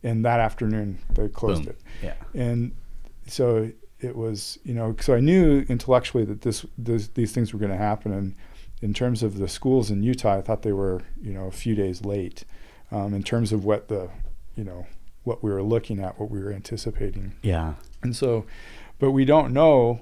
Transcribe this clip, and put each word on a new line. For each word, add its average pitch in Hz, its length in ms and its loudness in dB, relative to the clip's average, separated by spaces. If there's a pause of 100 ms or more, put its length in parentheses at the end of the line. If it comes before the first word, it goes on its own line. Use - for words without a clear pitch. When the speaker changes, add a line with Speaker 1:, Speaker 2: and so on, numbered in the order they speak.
Speaker 1:
And 113 220 0
that 120 160 4
afternoon, 107 580 0 (140)
they 107 160 4
closed 90 340 2
Speaker 2:
Boom. - 100 -6
Speaker 1:
it. - 80 -14 (220)
Speaker 2:
Yeah. 82 100 -4 (260)
Speaker 1:
And 120 340 0 (540)
so 113 440 2 (300)
it 123 140 -6
was, 113 500 -6
you 131 80 -6
know, 113 260 -2
so 135 160 6
I 120 60 6
knew 151 480 8
intellectually 123 560 2
that 104 160 -6
this, - 240 -2 (120)
this, 117 300 -2
these 117 240 0
things 117 220 0
were 107 60 -6
gonna 98 180 0
happen. 104 340 -2
And 98 240 -2 (460)
in 104 120 0
terms 123 300 0
of 98 140 -2
the 98 100 -2
schools 127 420 2
in 101 140 0
Utah, 113 340 2
I 98 40 -2
thought 107 220 -2
they 107 100 0
were, 95 280 0 (200)
you 101 100 -8
know, 95 140 -6
a 92 60 -6
few 113 240 -2
days 95 280 -2
late, 101 400 -4 (480)
um, 104 220 -4
in 98 100 -2
terms 113 300 0
of 101 100 0
what 104 240 0
the, 92 220 -4 (460)
you 113 100 -6
know, 90 200 -10 (380)
what 117 200 -4
we 107 80 0
were 98 120 -2
looking 110 380 0
at, 92 180 -6
what 107 100 -6
we 101 140 -6
were 101 80 -6
anticipating. 98 800 -4 (100)
Speaker 2:
Yeah. 80 340 0 (280)
Speaker 1:
And 123 120 0
so, 117 300 0 (540)
but 135 120 4
we 135 120 4
don't 139 300 6
know 127 480 6